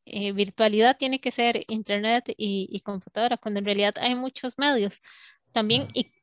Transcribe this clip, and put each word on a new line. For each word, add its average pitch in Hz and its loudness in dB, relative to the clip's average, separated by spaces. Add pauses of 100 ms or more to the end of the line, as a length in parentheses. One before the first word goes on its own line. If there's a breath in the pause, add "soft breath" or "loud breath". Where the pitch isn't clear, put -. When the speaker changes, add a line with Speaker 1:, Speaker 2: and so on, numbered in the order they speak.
Speaker 1:
eh, 202 -6
virtualidad 214 4
tiene 262 -2
que 247 -4
ser 233 0
internet 220 -2
y, 196 -4
y 202 -8
computadora, 214 -4
cuando 208 -4
en 202 -4
realidad 202 2
hay 247 0
muchos 254 -8
medios. 262 2 (540 loud breath)
También, 226 2
Speaker 2:
Ajá. - -10
Speaker 1:
y - -4